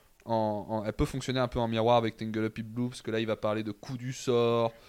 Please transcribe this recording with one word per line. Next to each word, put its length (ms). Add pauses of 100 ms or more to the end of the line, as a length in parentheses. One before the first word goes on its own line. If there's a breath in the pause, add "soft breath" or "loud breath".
(240)
en, 440
en, 160
elle 80
peut 120
fonctionner 360
un 80
peu 100
en 100
miroir 280
avec 200
Tangle 280
Up 140
in 60
Blue, 240
parce 140
que 80
là, 100
il 60
va 100
parler 260
de 100
coup 240
du 160
sort, 600 (160 soft breath)